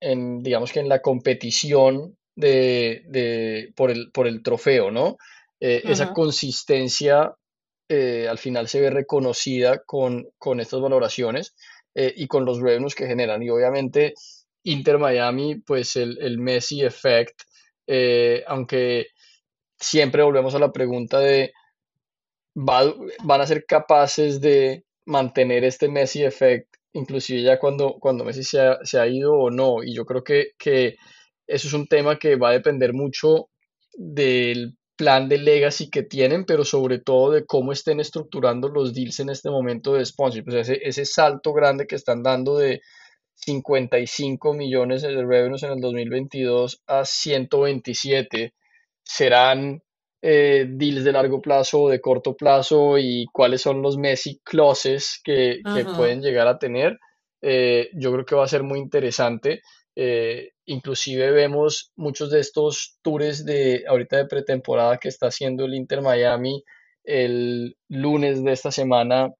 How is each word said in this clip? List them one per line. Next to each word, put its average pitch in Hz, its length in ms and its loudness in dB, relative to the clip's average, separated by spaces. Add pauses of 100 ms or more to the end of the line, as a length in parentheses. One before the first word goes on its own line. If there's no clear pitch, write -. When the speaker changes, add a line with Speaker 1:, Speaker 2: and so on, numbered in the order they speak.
Speaker 1:
en, 123 420 -6
digamos 120 300 -2
que 151 80 -2
en 139 80 -2
la 135 120 2
competición 135 1160 0 (180)
de, 127 720 2
de, 113 680 -4
por 131 160 2
el, 117 220 -6
por 123 160 0
el 113 160 -6
trofeo, 120 480 2
¿no? 147 240 -2 (460)
Eh, 120 240 0
esa 143 220 0
Speaker 2:
Ujú. 185 80 -12
Speaker 1:
consistencia, 143 1160 0 (540)
eh, 123 420 0
al 113 100 -6
final 120 280 -6
se 139 140 -2
ve 139 80 4
reconocida 131 960 0
con, 127 420 -4 (100)
con 127 220 -4
estas 131 220 -6
valoraciones, 127 760 -2 (400)
eh, 131 180 -2
y 147 140 -10
con 135 160 0
los 123 160 -2
revenues 123 340 0
que 135 140 -8
generan. 117 340 -4
Y 120 80 -6
obviamente 135 680 0 (500)
Inter 143 320 0
Miami, 135 580 0
pues 127 420 -4
el, 120 240 -4
el 120 160 -4
Messi 127 460 -4
effect, 120 580 0 (440)
eh, 120 640 2
aunque 123 600 -2 (720)
siempre 147 460 2
volvemos 135 320 2
a 143 40 -2
la 147 120 2
pregunta 123 480 -2
de, 139 320 2 (1040)
¿va-, 135 400 2 (300)
van 139 160 4
a 139 40 0
ser 151 200 -2
capaces 147 720 2
de 139 460 2 (200)
mantener 127 600 2
este 139 240 0
Messi 143 340 -2
effect, 127 500 2 (200)
inclusive 131 480 -6
ya 131 180 4
cuando, 143 400 -2
cuando 127 240 -2
Messi 131 220 -8
se 139 160 0
ha, 131 220 4
se 131 140 -4
ha 120 80 4
ido 135 280 0
o 131 160 2
no? 123 340 0
Y 123 100 -10
yo 117 120 -8
creo 127 180 -6
que, 143 340 0
que 127 380 0 (500)
eso 147 220 -4
es 139 60 -6
un 147 120 -4
tema 147 320 2
que 147 200 2
va 120 140 4
a - 20 4
depender 127 400 0
mucho 143 560 0 (420)
del 127 840 -2 (180)
plan 135 320 2
de 143 120 2
legacy 143 500 2
que 143 140 -4
tienen, 139 420 0
pero 156 180 2
sobre 127 360 -2
todo 131 320 2
de 151 140 2
cómo 135 280 -2
estén 147 260 -2
estructurando 139 720 -4
los 139 240 -2
deals 127 260 -8
en 139 100 -6
este 139 200 -8
momento 131 460 -2
de 131 100 0
sponsorship. 120 420 -4
O 123 40 -8
sea, 120 100 0
ese, 127 220 -4
ese 139 200 -6
salto 147 480 0
grande 143 340 2
que 147 100 -8
están 120 280 -4
dando 131 320 0
de 139 240 0 (560)
cincuenta 135 640 -2
y 120 80 -2
cinco 143 460 -4
millones 131 480 -2
de 147 80 -4
revenues 127 540 0
en 143 80 -6
el 131 100 -6
dos 123 120 -4
mil 117 160 -6
veintidós 127 760 -4
a 139 180 0
ciento 139 580 -2
veintisiete, 127 920 -2 (500)
¿serán, 135 760 2 (400)
eh, 143 480 4
deals 135 340 -2
de 139 80 4
largo 135 300 2
plazo 143 400 2
o 143 80 4
de 127 100 2
corto 131 380 -2
plazo? 143 600 4
¿Y 123 360 0
cuáles 127 280 2
son 139 200 -2
los 139 160 0
Messi 139 480 -4
clauses 139 800 2
que, 127 360 0 (160)
que 123 60 0
Speaker 2:
Ujú. 113 160 -6
Speaker 1:
pueden 123 240 0
llegar 123 260 2
a 123 120 2
tener? 139 400 -2 (420)
Eh, 123 540 0
yo 131 180 -2
creo 131 100 -2
que 143 120 -2
va 139 100 4
a - 20 0
ser 139 160 0
muy 139 160 -6
interesante. 131 840 -2 (340)
Eh, 120 560 -4 (140)
inclusive 135 640 -4
vemos 147 640 2
muchos 147 340 -8
de 151 80 4
estos 151 640 -2
tours 151 420 -4
de, 139 440 0
ahorita 127 300 0
de 139 80 2
pretemporada 127 760 0
que - 100 -8
está - 180 -4
haciendo 131 380 -4
el 131 80 -6
Inter 131 280 -6
Miami. 123 640 0 (400)
El 120 720 -2 (140)
lunes 143 520 0
de 135 120 2
esta 135 180 -4
semana 127 680 0